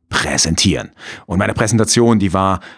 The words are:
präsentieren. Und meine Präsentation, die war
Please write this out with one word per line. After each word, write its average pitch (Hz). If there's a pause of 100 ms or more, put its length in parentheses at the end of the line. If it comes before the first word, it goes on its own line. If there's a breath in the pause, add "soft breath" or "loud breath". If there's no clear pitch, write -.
(120)
präsentieren. - (340 loud breath)
Und 92
meine 101
Präsentation, 113
die 95
war 95 (180 loud breath)